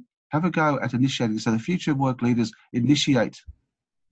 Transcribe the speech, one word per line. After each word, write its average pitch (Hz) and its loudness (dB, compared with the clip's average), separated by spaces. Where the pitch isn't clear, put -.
have 160 -2
a 175 0
go 151 0
at 117 -4
initiating. 123 0
So 113 -2
the 113 0
future 170 -2
of 135 -2
work 131 -2
leaders 120 0
initiate 127 2